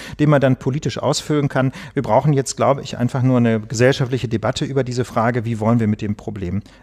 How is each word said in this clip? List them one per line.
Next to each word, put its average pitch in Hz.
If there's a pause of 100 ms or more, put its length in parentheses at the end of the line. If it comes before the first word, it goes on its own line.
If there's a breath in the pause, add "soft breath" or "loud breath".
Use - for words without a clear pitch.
(200 loud breath)
den 147
man 139
dann 135
politisch -
ausfüllen 143
kann. 131 (220 loud breath)
Wir 143
brauchen 127
jetzt, 135 (100)
glaube 135
ich, -
einfach 123
nur 127
eine 117
gesellschaftliche 123
Debatte 113
über 135
diese 123
Frage, 117
wie 113
wollen 113
wir 110
mit 107
dem 101
Problem 98 (220 loud breath)